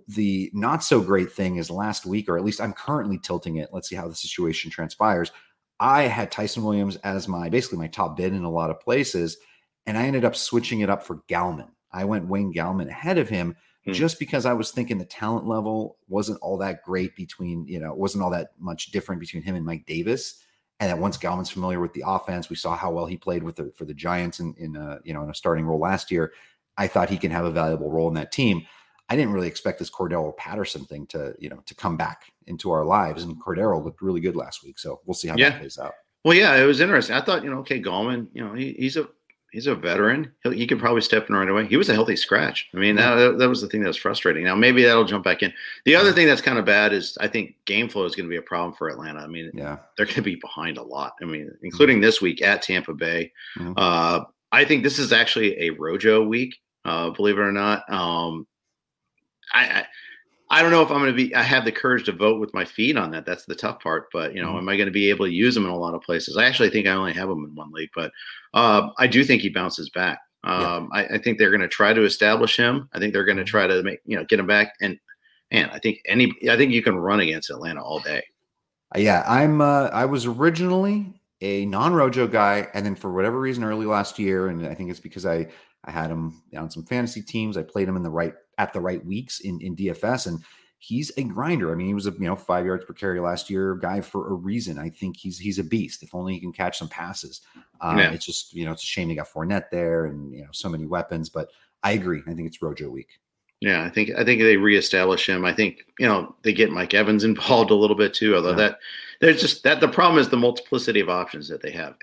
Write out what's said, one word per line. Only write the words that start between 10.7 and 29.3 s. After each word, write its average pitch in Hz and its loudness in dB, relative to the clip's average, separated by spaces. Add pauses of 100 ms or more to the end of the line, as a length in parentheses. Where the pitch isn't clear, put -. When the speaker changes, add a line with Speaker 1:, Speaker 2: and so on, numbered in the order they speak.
Speaker 1:
it 101 0
up 98 -2
for 78 -12
Gallman. 87 -4 (240)
I 92 -6
went 101 -4
Wayne 98 -2
Gallman 85 -4
ahead 175 -4
of 127 0
him 87 -4 (300)
Speaker 2:
Hmm. 98 -6
Speaker 1:
just 156 0
because 139 -2
I 123 2
was 107 -4
thinking 117 -4
the 90 -8
talent 110 -6
level 110 -4 (100)
wasn't 101 -4
all 95 -4
that 95 -6
great 92 -6
between, 87 -10
you 87 -10
know, 78 -10
wasn't 98 -4
all 90 -2
that 85 -4 (100)
much 85 -10
different 92 -8
between 85 -12
him 92 -6
and 85 -6
Mike 80 -8
Davis. 85 -6 (360)
And 202 -2
that 123 -2
once 85 -2
Gallman's 90 -4
familiar 90 -4
with 87 -4
the - -10
offense, 92 -4
we 85 -10
saw 85 -4
how 90 -6
well 85 -4
he 85 -8
played 87 -4
with 82 -12
the, 71 -10
for 82 -14
the 76 -12
Giants 87 -6
in, 82 -8
in 78 -12
a, 73 -12
you 82 -12
know, 73 -8
in 76 -10
a 76 -12
starting 80 -2
role 80 0
last 92 -2
year. 82 -2 (440)
I 101 0
thought 90 0
he 95 -2
can 82 -4
have 85 -2
a 85 -2
valuable 80 -2
role 82 0
in 82 -2
that 76 -6
team. 101 0 (420)
I 113 -2
didn't 131 0